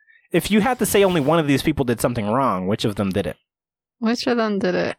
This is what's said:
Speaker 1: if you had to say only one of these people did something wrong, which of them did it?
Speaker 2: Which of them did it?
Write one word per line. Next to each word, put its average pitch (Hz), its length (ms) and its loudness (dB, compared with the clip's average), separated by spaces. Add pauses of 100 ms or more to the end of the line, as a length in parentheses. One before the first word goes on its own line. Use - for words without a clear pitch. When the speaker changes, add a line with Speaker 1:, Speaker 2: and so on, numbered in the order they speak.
(320)
Speaker 1:
if 180 180 0
you 214 100 4
had 247 200 0
to 214 60 0
say 202 180 4
only 180 160 2
one 151 180 2
of 156 80 0
these 139 160 2
people 143 220 0
did 120 160 -2
something 117 260 -2
wrong, 104 400 0
which 104 180 -2
of 104 120 -2
them 101 140 0
did 90 160 -2
it? - 100 -8 (640)
Speaker 2:
Which 233 260 -2
of 240 100 0
them 214 220 -2
did 185 160 0
it? - 240 -2